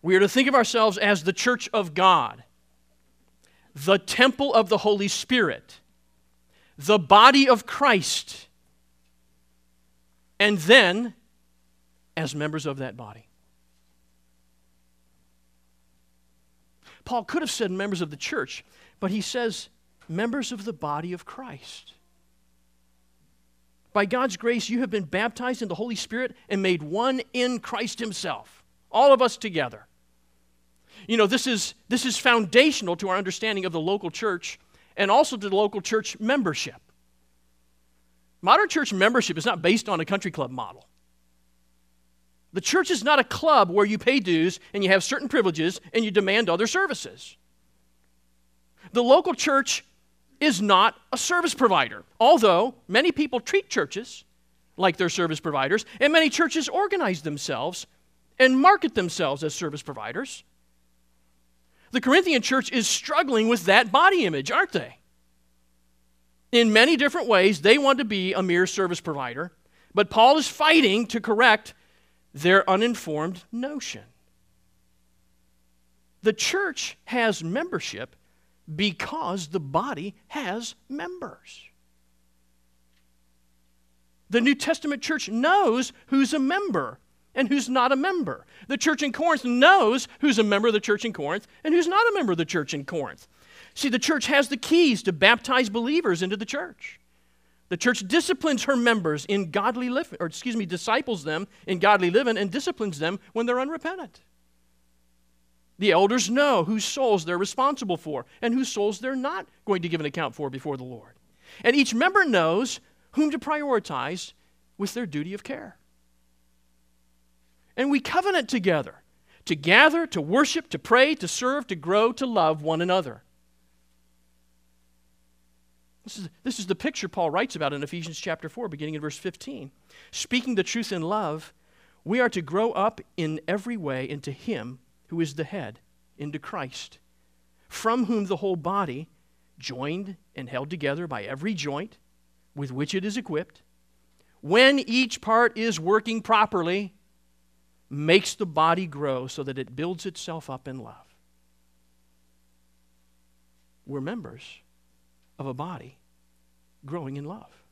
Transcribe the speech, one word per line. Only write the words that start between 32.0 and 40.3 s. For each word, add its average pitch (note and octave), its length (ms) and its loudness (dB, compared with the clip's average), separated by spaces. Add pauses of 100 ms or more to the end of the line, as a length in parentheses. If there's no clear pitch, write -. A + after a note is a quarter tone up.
is A#3+ 120 -2
foundational A#3 800 4
to G3+ 120 -6
our F#3 80 2
understanding G3 480 -4
of F3+ 60 -4
the E3 80 -4
local G3 300 -2
church - 500 -6 (360)
and G3 160 0
also C4 240 4
to G3+ 140 -6
the F#3+ 60 0
local G#3 260 0
church - 380 -4
membership. G#3+ 640 -2 (1600)
Modern D4+ 280 6
church D4 240 -2
membership G3 440 2
is D#3 80 -6
not G3 160 0
based G#3 280 2
on F3 100 -2
a D#3+ 60 -4
country G3 260 -4